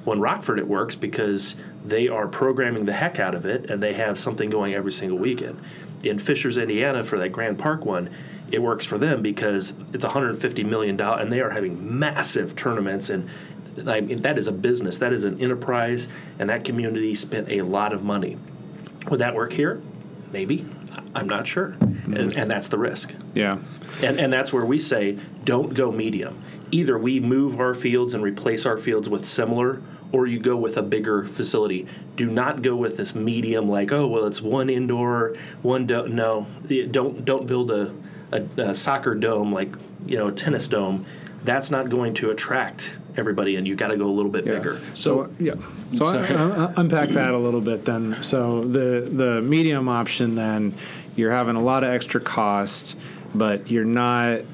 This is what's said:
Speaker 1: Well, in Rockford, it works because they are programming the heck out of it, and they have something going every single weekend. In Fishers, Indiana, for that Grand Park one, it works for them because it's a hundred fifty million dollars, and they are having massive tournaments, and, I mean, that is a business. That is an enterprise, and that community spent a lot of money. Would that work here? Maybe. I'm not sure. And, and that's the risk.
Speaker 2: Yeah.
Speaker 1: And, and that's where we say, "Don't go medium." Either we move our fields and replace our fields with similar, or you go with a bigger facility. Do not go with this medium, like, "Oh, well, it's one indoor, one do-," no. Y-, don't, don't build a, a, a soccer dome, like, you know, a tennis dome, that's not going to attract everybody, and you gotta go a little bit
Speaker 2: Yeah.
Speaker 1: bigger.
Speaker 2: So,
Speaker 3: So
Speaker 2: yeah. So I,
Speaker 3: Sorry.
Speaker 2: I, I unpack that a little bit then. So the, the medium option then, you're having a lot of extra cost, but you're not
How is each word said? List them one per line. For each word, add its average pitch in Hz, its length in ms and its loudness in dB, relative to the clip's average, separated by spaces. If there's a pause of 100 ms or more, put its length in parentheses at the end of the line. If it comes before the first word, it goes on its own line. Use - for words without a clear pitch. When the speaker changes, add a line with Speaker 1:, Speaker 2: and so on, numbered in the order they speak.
Speaker 1:
Well, 110 120 2
in 101 40 2
Rockford, 127 380 2
it - 80 0
works 101 300 0
because 104 580 0 (300)
they 113 240 2
are 110 180 0
programming 123 600 2
the 101 60 2
heck 151 280 -2
out 92 160 0
of 85 100 -4
it, 117 240 -2
and 101 100 -2
they 104 140 0
have 107 240 0
something 110 320 -2
going 101 240 0
every 98 180 -2
single 92 240 -2
weekend. 92 440 -2 (420)
In 104 160 0
Fishers, 123 400 0
Indiana, 117 460 0
for 107 160 -2
that 95 100 -2
Grand 107 260 -2
Park 156 300 -2
one, 90 240 -2 (400)
it 110 100 2
works 117 240 0
for 104 140 -2
them 131 240 2
because 101 520 0 (180)
it's - 120 -2
a 113 60 0
hundred 123 260 0
fifty 120 280 -2
million 107 320 0
dollars, 107 260 0
and 110 100 -2
they 123 80 2
are 113 100 0
having 98 480 -2
massive 143 580 0
tournaments, 101 520 -2
and, 92 220 -2 (560)
I 110 160 2
mean, 113 180 -2
that 143 160 0
is 107 120 0
a 107 40 -2
business. 98 460 0
That 123 160 2
is 104 100 0
an 95 160 -2
enterprise, 123 640 0 (320)
and 104 120 0
that 117 120 0
community 110 520 -2
spent 104 360 -4
a 101 120 2
lot 101 320 0
of 98 100 -4
money. 101 320 -2 (720)
Would 131 120 2
that 120 140 0
work 113 200 -2
here? 170 260 0 (500)
Maybe. - 360 -2 (480)
I'm 185 120 -2
not 113 200 -2
sure. 185 340 -4
And, - 540 2
and 226 160 0
that's 101 180 -2
the - 100 2
risk. - 360 -2 (200)
Speaker 2:
Yeah. 101 240 2 (440)
Speaker 1:
And, 139 180 2
and 135 100 4
that's 131 220 2
where 120 140 2
we 139 120 4
say, 104 400 2 (260)
"Don't 123 280 2
go 127 180 4
medium." 107 480 -2 (320)
Either 151 280 4
we 123 200 2
move 127 420 4
our 127 140 2
fields 123 380 2
and 107 100 -2
replace 107 440 0
our 113 100 2
fields 107 320 0
with 104 160 0
similar, 120 560 2 (320)
or 131 140 6
you 117 120 0
go 123 180 4
with 113 200 0
a 110 60 2
bigger 104 420 2
facility. 101 640 0 (300)
Do 120 100 2
not 123 340 2
go 123 160 2
with 117 220 0
this 101 160 -4
medium, 110 560 0
like, 101 200 2
"Oh, 143 160 4
well, 113 200 2
it's 101 160 -2
one 131 260 2
indoor, 120 680 2 (280)
one 127 240 2
do-," 117 220 0
no. 113 380 0 (220)
Y-, 131 220 2
don't, 127 340 0
don't 131 220 2
build 123 240 2
a, 104 240 0 (380)
a, 110 100 0 (160)
a 104 160 0
soccer 135 400 2
dome, 104 360 2
like, 95 240 -2 (320)
you 120 120 0
know, 107 100 2
a 101 40 0
tennis 131 360 0
dome, 98 380 0 (380)
that's 127 260 2
not 135 200 0
going 120 240 2
to 110 160 0
attract 110 640 -4 (220)
everybody, 101 400 2
and 95 100 0
you 95 80 0
gotta 104 220 0
go 101 120 2
a 98 60 2
little 101 160 2
bit 95 160 0
Speaker 2:
Yeah. 110 80 2
Speaker 1:
bigger. 80 260 -2 (140)
Speaker 2:
So, - 300 2
Speaker 3:
So - 60 -10 (100)
Speaker 2:
yeah. 160 140 2 (380)
So 127 140 2
I, 175 60 4 (140)
Speaker 3:
Sorry. 180 100 2
Speaker 2:
I, 165 300 4
I 175 100 -4
unpack 160 340 4
that 131 240 4
a 123 40 2
little 120 220 2
bit 110 240 -2
then. 113 380 0
So 120 420 2
the, 123 460 2
the 123 320 2
medium 143 460 4
option 117 460 2
then, 110 380 2 (440)
you're 113 160 4
having 117 240 2
a 113 60 2
lot 131 220 4
of 127 60 2
extra 123 300 0
cost, 101 760 0 (380)
but 104 360 2
you're 117 140 2
not 120 560 2 (140)